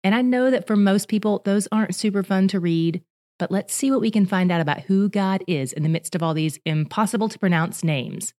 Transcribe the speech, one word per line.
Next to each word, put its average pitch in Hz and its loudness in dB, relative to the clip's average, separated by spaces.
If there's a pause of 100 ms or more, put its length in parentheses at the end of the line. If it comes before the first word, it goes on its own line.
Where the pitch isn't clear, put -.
And 202 2
I 254 2
know 254 2
that - 0
for 214 0
most 202 4
people, 208 0
those 202 0
aren't 214 0
super 196 -2
fun 190 2
to 196 0
read, 170 0 (340)
but - -4
let's - -2
see 269 0
what 269 2
we 220 0
can 208 4
find 185 2
out 170 2
about 151 -2
who 196 2
God 190 -2
is 139 -2
in 151 -4
the 160 2
midst 165 -4
of 170 0
all 160 0
these 156 -2
impossible 196 -2
to - -10
pronounce 175 0
names. 139 -4